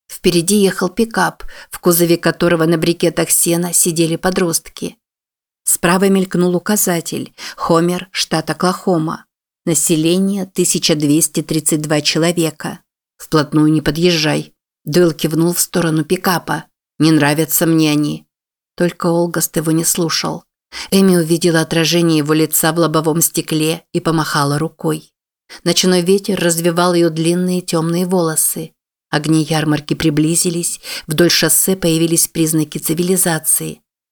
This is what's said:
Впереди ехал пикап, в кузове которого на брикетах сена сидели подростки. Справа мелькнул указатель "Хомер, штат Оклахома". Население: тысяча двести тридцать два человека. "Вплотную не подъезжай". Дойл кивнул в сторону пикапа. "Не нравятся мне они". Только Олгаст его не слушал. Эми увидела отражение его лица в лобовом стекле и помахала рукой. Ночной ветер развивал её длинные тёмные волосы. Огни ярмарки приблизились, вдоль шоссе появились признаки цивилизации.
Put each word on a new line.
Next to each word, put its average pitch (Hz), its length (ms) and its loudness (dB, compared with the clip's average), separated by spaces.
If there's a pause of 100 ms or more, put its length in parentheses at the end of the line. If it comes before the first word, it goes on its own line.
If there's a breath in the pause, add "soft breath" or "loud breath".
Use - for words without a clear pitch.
(100)
Впереди 175 460 0
ехал 190 320 2
пикап, 185 560 -2 (260 loud breath)
в - 80 -14
кузове 170 380 2
которого 170 480 0
на 165 140 2
брикетах 165 520 0
сена 170 420 0
сидели 165 440 0
подростки. 180 840 -4 (680)
Справа 185 440 2
мелькнул 185 480 2
указатель 170 800 -4 (220 loud breath)
"Хомер, 175 540 0
штат - 400 -4
Оклахома". 170 760 -2 (400)
Население: 180 800 0
тысяча - 480 0
двести 151 480 0
тридцать 151 400 -2
два 151 180 0
человека. 170 800 -2 (380)
"Вплотную 151 520 2
не 156 120 2
подъезжай". 156 720 0 (300)
Дойл 160 280 2
кивнул 160 400 0
в 175 80 -4
сторону 165 440 -2
пикапа. 165 600 -2 (340)
"Не 156 140 4
нравятся 151 540 2
мне 160 240 2
они". 147 360 -2 (500)
Только 175 320 -2
Олгаст 170 480 -2
его 160 160 -2
не 165 120 0
слушал. 165 600 -4 (460 loud breath)
Эми 190 260 4
увидела 165 440 2
отражение 160 580 2
его 147 140 0
лица 156 400 0
в 165 60 -4
лобовом 160 420 2
стекле 156 720 -2
и 175 80 -2
помахала 151 580 0
рукой. 160 540 -6 (520 loud breath)
Ночной 180 380 2
ветер 196 380 0
развивал 170 540 2
её 170 160 4
длинные 175 500 0
тёмные 170 460 -2
волосы. 165 640 -2 (380)
Огни 151 320 2
ярмарки 151 520 -2
приблизились, 165 840 -2 (260 loud breath)
вдоль 160 240 2
шоссе - 460 2
появились 165 520 0
признаки 156 500 -2
цивилизации. 170 1000 -2 (320)